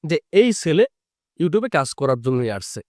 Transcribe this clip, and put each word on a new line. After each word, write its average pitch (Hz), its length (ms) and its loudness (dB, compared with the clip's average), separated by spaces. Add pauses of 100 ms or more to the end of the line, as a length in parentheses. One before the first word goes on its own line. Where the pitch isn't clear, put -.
যে 160 140 -2 (240)
এই 247 80 4 (120)
ছেলে 170 220 2 (560)
YouTube-এ 196 380 0
কাজ 135 120 0 (100)
করার 131 260 0
জন্যই 123 320 0
আসছে। - 320 -12